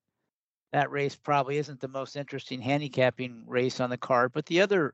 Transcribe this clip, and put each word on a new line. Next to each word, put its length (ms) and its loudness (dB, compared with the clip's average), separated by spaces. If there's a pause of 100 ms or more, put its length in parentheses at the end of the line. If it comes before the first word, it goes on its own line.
(720)
that 180 2
race 240 -2
probably 440 0
isn't 200 -8
the 80 -6
most 300 -8
interesting 420 -8
handicapping 880 0
race 320 0
on 100 0
the 80 -4
card, 360 2
but 140 -4
the 120 2
other, 340 2